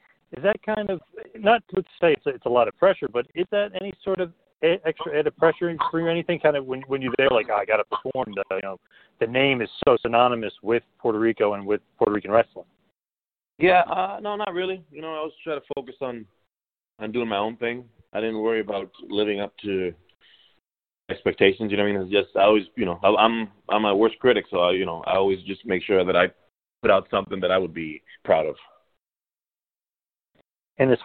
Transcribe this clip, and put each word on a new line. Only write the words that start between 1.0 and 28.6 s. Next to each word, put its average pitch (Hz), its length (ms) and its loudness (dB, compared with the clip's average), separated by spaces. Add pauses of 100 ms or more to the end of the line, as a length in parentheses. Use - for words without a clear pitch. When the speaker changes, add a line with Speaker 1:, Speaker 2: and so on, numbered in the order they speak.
Speaker 1:
not 220 240 2 (100)
to 180 120 -4 (160)
say 165 140 4
it's - 120 -4
a, 147 40 0
it's 127 160 -10
a - 20 0
lot 120 180 4
of 101 100 -6
pressure, 180 340 2
but 120 260 -4
is 180 160 -2
that 202 180 -2 (100)
any 196 120 -10 (100)
sort 190 160 -4
of 175 140 -4 (320)
a-, 170 200 2
extra 156 320 -4
added 151 200 0
pressure 165 360 2 (160)
for 165 120 -2
you, 165 80 0
anything 165 320 -2
kind 151 160 4
of 135 100 -4
when, 131 220 -6
when 135 120 -2
you're 127 160 -4
there, 135 140 4
like, 117 180 2
"Oh, 110 60 0
I 104 100 0
gotta 104 200 0
perform," 127 500 -6
the, 98 80 -4 (140)
you 98 80 -6
know, 98 160 -12 (400)
the - 80 0
name 131 340 2
is 104 80 -4 (160)
so 127 160 8
synonymous 120 500 2 (120)
with 117 180 0 (160)
Puerto 110 220 0
Rico 110 320 2
and 101 120 -8
with 104 160 0 (160)
Puerto 107 160 -2
Rican 101 200 -4
wrestling? 110 340 0 (920)
Speaker 2:
Yeah, 180 220 6
uh, 190 380 -4
no, 208 140 -6
not 208 180 -6
really. 185 380 -6
You 147 100 -20
know, 160 140 -12
I 156 40 -10
always 156 140 -8 (120)
try 160 100 -6
to 135 80 -8 (140)
focus 131 240 -12
on, 120 260 -8 (720)
on 107 140 -8
doing 120 160 -2
my 104 100 0
own 110 180 -2
thing. 120 320 -6 (240)
I 101 60 -6
didn't 110 240 -2
worry 113 180 0
about 98 300 -6 (180)
living 104 320 -2
up 101 180 -8
to 92 360 -4 (1120)
expectations, 98 600 0
you 101 60 -2
know 101 80 0
what 104 60 0
I - 20 -2
mean? 98 100 -4
It's 90 80 -8
just, 101 260 0
I 98 60 4
always, 104 320 4
you 120 100 -4
know, 87 200 -4
I, 98 60 4
I'm, 110 380 2 (200)
I'm 107 140 0
my 104 100 0
worst 110 260 2
critic, 113 320 2
so 95 80 -2
I, 90 140 2
you 92 140 0
know, 82 200 -8
I 90 80 -2
always 95 320 0
just 95 180 -10
make 92 200 -4
sure 92 200 2
that 90 120 0
I 92 160 4 (500)
put 113 80 4
out 95 220 4
something 98 260 -2
that 90 140 0
I 95 60 2
would 87 140 -2
be 80 300 -12 (220)
proud 80 220 2
of. 73 100 -6 (2250)